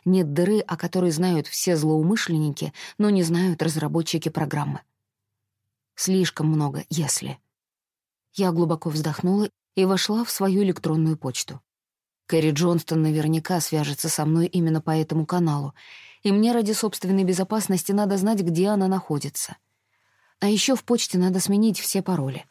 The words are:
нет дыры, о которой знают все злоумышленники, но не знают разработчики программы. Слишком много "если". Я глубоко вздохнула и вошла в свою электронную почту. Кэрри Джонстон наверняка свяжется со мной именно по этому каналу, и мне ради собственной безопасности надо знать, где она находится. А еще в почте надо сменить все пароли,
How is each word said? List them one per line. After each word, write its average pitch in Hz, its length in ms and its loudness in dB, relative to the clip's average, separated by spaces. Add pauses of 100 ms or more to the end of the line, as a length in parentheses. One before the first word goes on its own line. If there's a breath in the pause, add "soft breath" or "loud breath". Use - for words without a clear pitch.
нет 180 260 2
дыры, 180 280 2
о 170 180 -6
которой 180 320 0
знают 165 360 0
все - 300 0
злоумышленники, 156 960 0 (240 loud breath)
но 208 140 2
не 190 120 4
знают 170 400 0
разработчики 156 680 -2
программы. 147 500 -4 (1120)
Слишком 185 520 0
много 151 420 0
"если". 139 500 -4 (920)
Я 190 180 0
глубоко 165 380 0
вздохнула 165 600 -2 (240)
и 190 100 2
вошла 196 400 0
в - 60 -10
свою 196 320 0
электронную 160 540 0
почту. 135 440 -8 (680)
Кэрри 160 240 2
Джонстон 165 520 0
наверняка 156 580 0
свяжется 151 480 -2
со 156 160 -2
мной 165 220 2
именно 160 340 0
по 160 100 -4
этому 156 360 0
каналу, 151 480 0 (480 loud breath)
и 202 100 2
мне 214 200 4
ради 220 200 0
собственной 196 520 0
безопасности 190 680 0
надо 202 240 0
знать, 202 240 0
где 175 280 2
она 196 200 2
находится. 156 680 -4 (840)
А 202 80 0
еще 220 280 2
в - 80 -6
почте - 340 0
надо 185 220 2
сменить 202 380 2
все - 240 -4
пароли, 143 480 -4